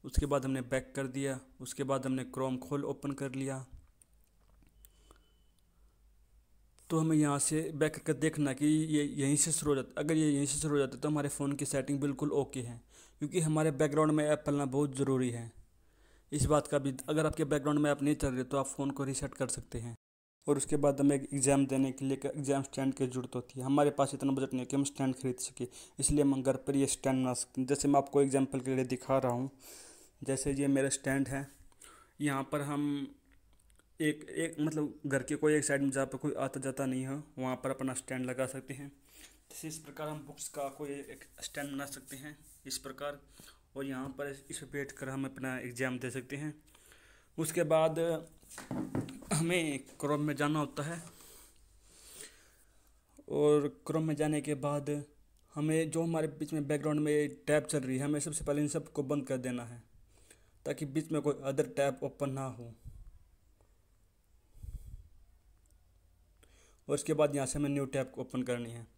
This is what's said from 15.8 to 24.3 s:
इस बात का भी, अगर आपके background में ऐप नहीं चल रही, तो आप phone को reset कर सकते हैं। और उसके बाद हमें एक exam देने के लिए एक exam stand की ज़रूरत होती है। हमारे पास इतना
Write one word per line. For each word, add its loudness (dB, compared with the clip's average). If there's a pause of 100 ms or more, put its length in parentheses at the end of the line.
इस 2
बात 4
का 2
भी, 0 (140)
अगर 2
आपके 2
background 2
में 4
ऐप 2
नहीं 4
चल 0
रही, -2
तो -2
आप 2
phone -4
को -2
reset -4
कर -2
सकते -6
हैं। -8 (520)
और 6
उसके 0
बाद 4
हमें 6
एक -2
exam 6
देने 2
के -6
लिए 2
एक -6
exam 0
stand -2
की 0
ज़रूरत -4
होती -6
है। -6
हमारे 6
पास 2
इतना 0